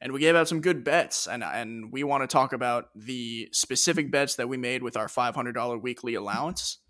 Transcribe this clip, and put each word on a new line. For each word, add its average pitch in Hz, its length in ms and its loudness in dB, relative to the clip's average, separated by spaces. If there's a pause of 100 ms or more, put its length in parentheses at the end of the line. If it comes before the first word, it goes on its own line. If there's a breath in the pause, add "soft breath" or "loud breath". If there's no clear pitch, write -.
and 131 120 -8
we 139 80 -4
gave 165 160 8
out 165 100 6
some 165 140 0
good 160 240 2
bets, - 420 2
and, 113 160 -6
and 113 480 -6
we 135 140 -4
wanna 139 240 2
talk 139 240 4
about 120 420 0
the 117 560 -6
specific 147 640 2
bets 143 240 2
that 123 120 -2
we 131 80 -4
made 123 280 -2
with 117 120 -4
our 107 120 -2
five 120 260 0
hundred 120 200 -4
dollar 120 220 -2
weekly 120 380 -4
allowance. 110 640 -4 (120)